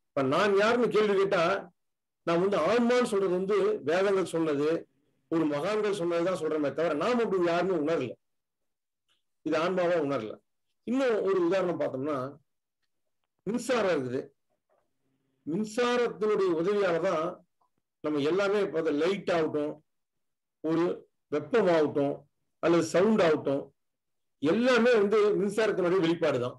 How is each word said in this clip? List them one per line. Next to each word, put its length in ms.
இப்ப 220
நான் 340
யாருன்னு 300
கேள்வி 280
கேட்டா, 280
நான் 140
வந்து 200
ஆன்மான்னு 500
சொல்றது 220
வந்து 220
வேதங்கள் 500
சொன்னது, 340
ஒரு 140
மகான்கள் 540
சொன்னதுதான் 420
சொல்றேமே 300
தவிர, 240
நாம 280
அப்படி 220
யாருன்னு 340
உணரல. 320
இது 120
ஆன்மாவா 440
உணரல. 320
இன்னும் 360
ஒரு 180
உதாரணம் 380
பார்த்தோம்னா, 380
மின்சாரம் 460
இருக்குது. 280
மின்சாரத்தினுடைய 1080
உதவியால 480
தான் 240
நம்ம 180
எல்லாமே, 400
இப்ப 340
light 360
ஆகட்டும், 420
ஒரு 200
வெப்பம் 380
ஆகட்டும், 460
அல்லது 220
சவுண்ட் 360
ஆகட்டும், 420
எல்லாமே 520
வந்து 260
மின்சாரத்தினுடைய 680
வெளிப்பாடு 380
தான். 200